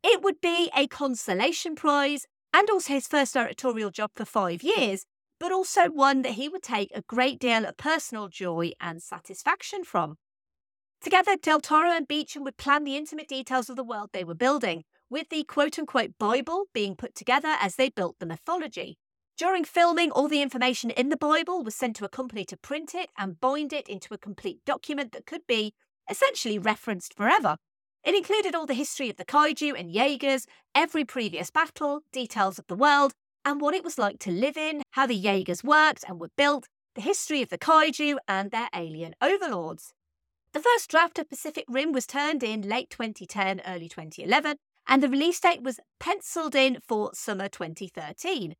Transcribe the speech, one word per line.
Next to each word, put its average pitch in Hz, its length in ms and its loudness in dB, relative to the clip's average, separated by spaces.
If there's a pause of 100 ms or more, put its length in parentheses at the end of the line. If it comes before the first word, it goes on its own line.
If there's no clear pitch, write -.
It 370 180 6
would 392 180 2
be 339 360 2
a 277 100 4
consolation 269 880 -2
prize 285 520 0 (260)
and 403 160 6
also 359 240 0
his 269 140 0
first 277 260 2
directorial 226 560 -2
job 214 240 -6
for 214 120 -8
five 175 360 -2
years, 262 440 0 (340)
but 349 120 -4
also 370 380 4
one 277 320 4
that 254 120 -4
he 262 140 -6
would 370 140 -8
take 214 320 -4
a 208 80 -8
great 247 380 0
deal 226 260 2
of - 120 -10
personal 233 500 -4
joy 175 520 -4
and 170 220 -8
satisfaction - 840 -4
from. 160 340 -2 (840)
Together, 370 340 4
Del 311 240 2
Toro 311 300 4
and 330 180 0
Beacham 294 360 -6
would 269 140 -10
plan 294 260 0
the 277 140 -4
intimate 302 300 -10
details 262 400 -4
of 247 80 -12
the 262 80 -6
world 214 300 -8
they 185 100 -6
were 165 120 -8
building, 233 480 0 (260)
with 294 200 -6
the 311 140 -4
quote-unquote 294 760 -2
Bible 277 520 0
being 202 240 -2
put - 200 -12
together 277 440 -4
as 190 180 -4
they 262 120 2
built 180 300 -6
the 175 80 -8
mythology. 262 680 -8 (380)
During 349 280 0
filming, 339 480 4
all 285 160 2
the 294 160 2
information 247 480 0
in 254 180 0
the 311 80 0
Bible 320 460 2
was 220 100 -8
sent 233 220 -4
to 202 100 -8
a - 40 -8
company 220 360 -8
to 170 120 -14
print 302 360 -8
it 359 240 -6
and 190 220 -6
bind 285 340 0
it 294 160 -8
into 208 240 -12
a 202 60 -12
complete - 440 -10
document 277 480 -4
that - 140 -16
could 320 220 -12
be 214 260 0 (360)
essentially 214 500 0
referenced 208 560 -4
forever. 214 420 2 (460)
It 339 100 2
included 403 400 2
all 320 140 -4
the 262 80 0
history 269 340 -4
of - 60 -8
the 269 100 -12
kaiju 294 520 2
and 170 140 -10
Jaegers, 269 540 0 (300)
every 320 280 2
previous 180 460 -4
battle, 302 520 0 (100)
details 220 480 -2
of - 80 -20
the 175 80 -6
world, 285 380 6 (300)
and 285 160 0
what 294 140 2
it 370 100 -2
was 339 140 -8
like 202 220 0
to 185 120 -4
live 247 240 0
in, 311 360 -4
how 269 160 2
the 240 80 0
Jaegers 190 480 0
worked 302 440 6
and 180 120 -12
were 165 180 -12
built, 285 300 4 (260)
the - 80 -10
history 302 400 0
of - 80 -4
the 175 80 -6
kaiju 302 600 4 (100)
and 196 240 -2
their 233 240 -4
alien 160 440 -8
overlords. 240 720 -2 (600)
The 294 60 -2
first 466 320 4
draft 339 260 4
of 320 120 -6
Pacific 302 380 -10
Rim 277 240 0
was 262 140 0
turned 285 380 -2
in 220 180 -2
late 220 300 -4
twenty 220 340 -8
ten, 190 400 -4
early 170 240 -10
twenty - 340 -14
eleven, 294 340 0 (300)
and 262 140 8
the 277 80 4
release 302 300 2
date 349 240 2
was 254 160 -6 (200)
penciled 330 540 -4
in 269 240 4 (100)
for 214 280 -2
summer 196 320 -6
twenty 175 400 -10
thirteen. 170 720 -6